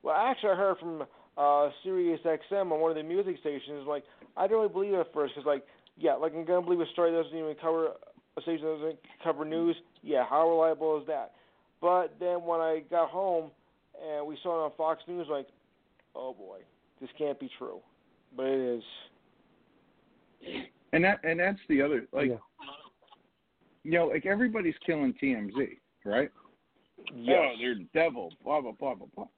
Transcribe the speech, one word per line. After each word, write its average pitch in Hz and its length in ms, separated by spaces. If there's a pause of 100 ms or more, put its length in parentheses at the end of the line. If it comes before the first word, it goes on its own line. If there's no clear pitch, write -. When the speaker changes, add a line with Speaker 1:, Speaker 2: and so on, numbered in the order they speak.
Speaker 1:
well, 156 140
actually, 214 340
I 190 60
heard 190 220
from, 160 260 (320)
uh, 143 340 (120)
Sirius 175 420
X 160 260
M 196 220
on 156 80
one 165 100
of 160 60
the 156 60
music 180 380
stations. 143 460
Like, 143 180 (320)
I 190 100
didn't 220 120
really 208 140
believe 196 220
it 185 60
at - 120
first, 143 220
'cause, 143 100
like, 143 220 (300)
yeah, 151 180
like, 151 200
I'm 165 100
gonna 175 180
believe 175 180
a 160 60
story 170 260
that 165 100
doesn't 160 140
even 156 200
cover, 160 360 (440)
a 147 60
station 156 240
that 156 120
doesn't 156 200 (240)
cover 156 220
news. 165 320 (260)
Yeah, 135 220
how 147 240
reliable 160 520
is 143 60
that? 139 280 (460)
But 175 380
then 175 260
when 170 160
I 160 200 (100)
got 170 200
home 170 400 (520)
and 151 240
we 151 160
saw 170 200
it - 20
on 147 80
Fox 160 340
News, 175 220
like, 139 200 (680)
"Oh 127 180
boy, 95 280 (400)
this 131 180
can't 143 200
be 131 100 (100)
true," - 220 (540)
but 131 120
it 135 120 (200)
is. 110 60 (2000)
Speaker 2:
And 165 120
that, 202 200
and 165 140
that's 196 300
the 143 140
other, 139 300
like, 139 180
Speaker 3:
Yeah. 117 80 (1500)
Speaker 2:
you 156 80
know, 170 140
like, 156 200
everybody's 208 520
killing 147 360
T 135 200
M 104 180
Z, 131 260 (260)
right? 113 280 (840)
Speaker 1:
Yes. 240 240
Speaker 2:
"Oh, 285 200
they're 123 160
the 185 100 (100)
devil, 123 480
blah, 147 180
blah, 120 120
blah, 131 220
blah, - 200
blah." - 240